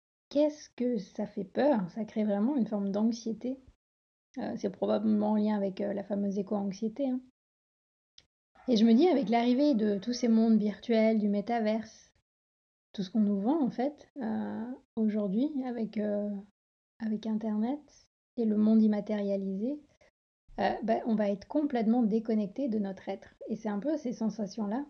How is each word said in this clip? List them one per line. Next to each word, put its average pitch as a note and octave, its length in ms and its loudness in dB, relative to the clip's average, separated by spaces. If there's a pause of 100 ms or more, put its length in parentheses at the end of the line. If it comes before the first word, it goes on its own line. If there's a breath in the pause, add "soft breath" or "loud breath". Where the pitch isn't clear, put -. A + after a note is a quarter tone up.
(280)
qu'est-ce D4 420 0
que A#3+ 280 -2
ça G3+ 280 -8
fait G3+ 180 -8
peur ? A3+ 460 0
Ça A3 140 -8
crée A3 200 -4
vraiment G#3 320 0
une A3+ 100 2
forme G3+ 240 -4
d'anxiété. A#3 720 -2 (760)
Euh, A3 180 -6
c'est G3 140 -2
probablement G#3+ 640 2
en G#3+ 40 2
lien G#3+ 200 2
avec, G3 240 -2
euh, G3+ 120 -2
la G3+ 120 -4
fameuse G3+ 340 -2
éco-anxiété, G#3 720 -4
hein. B3+ 120 -2 (1500)
Et B3 80 4
je G#3 80 6
me A#3 100 8
dis, D#4 140 6
avec C4+ 200 2
l'arrivée B3 460 4
de G#3 240 0
tous A#3 140 -6
ces A#3+ 160 -2
mondes A3+ 300 6
virtuels, A3 600 2
du G#3 100 0
métaverse, G#3+ 840 -2 (800)
tout G3+ 100 -6
ce F#3 80 -6
qu'on A#3 100 0
nous G3+ 200 2
vend, C#4 200 0
en A#3+ 100 0
fait, C#4 380 -4 (100)
euh, G#3+ 460 -6 (300)
aujourd'hui, G#3+ 560 0 (160)
avec, A3+ 320 -6
euh, G#3 320 -2 (680)
avec G#3+ 260 -4
Internet A3 540 -2 (560)
et A#3+ 80 0
le G#3+ 120 2
monde G#3+ 240 6
immatérialisé, G#3 1000 0 (800 soft breath)
euh, - 140 0 (100)
bah, A3 220 0
on A3+ 100 2
va G#3 120 2
être G3+ 200 -4
complètement B3 560 0
déconnecté A3 640 0
de A3 100 -2
notre G3 300 -6
être. - 260 -10 (140)
Et A#3+ 80 -6
c'est - 120 -8
un G3+ 120 -4
peu D4 160 -2
ces B3+ 160 -4
sensations-là A3 760 -4